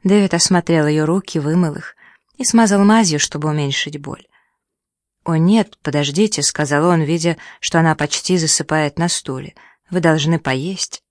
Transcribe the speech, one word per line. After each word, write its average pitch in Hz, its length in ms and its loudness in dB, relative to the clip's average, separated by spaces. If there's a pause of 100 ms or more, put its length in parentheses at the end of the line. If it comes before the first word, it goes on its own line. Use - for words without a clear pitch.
Дэвид 196 300 2
осмотрел 170 540 2
ее 151 180 0
руки, 170 340 -2
вымыл 156 360 0
их - 200 -14 (400)
и 262 80 -10
смазал 208 400 4
мазью, 202 360 4
чтобы 151 280 -4
уменьшить 147 500 -4
боль. 143 300 -14 (960)
«О 165 140 -2
нет, 196 440 2
подождите», 147 600 -2
сказал 147 440 0
он, 175 160 4
видя, 160 360 -2 (220)
что - 200 -2
она 160 160 2
почти 165 420 -2
засыпает 156 640 -2
на 170 80 -2
стуле. 135 480 -8 (340)
«Вы 180 120 -2
должны 160 360 2
поесть». 143 720 -6